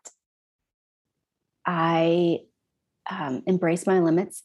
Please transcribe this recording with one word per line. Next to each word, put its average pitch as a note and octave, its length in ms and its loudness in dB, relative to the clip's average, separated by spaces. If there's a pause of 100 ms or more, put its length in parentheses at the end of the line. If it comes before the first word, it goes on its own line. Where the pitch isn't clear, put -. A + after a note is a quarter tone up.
(1700)
I, E3+ 760 2 (680)
um, D3 380 -8
embrace F3 400 0
my F#3 120 2
limits E3+ 460 0